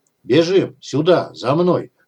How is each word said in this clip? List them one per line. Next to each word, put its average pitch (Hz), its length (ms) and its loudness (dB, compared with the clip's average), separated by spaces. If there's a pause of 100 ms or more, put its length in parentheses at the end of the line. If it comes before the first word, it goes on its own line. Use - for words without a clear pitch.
(240)
«Бежим! 165 560 0
Сюда! 156 540 -2
За 127 220 -4
мной! 170 360 0 (160)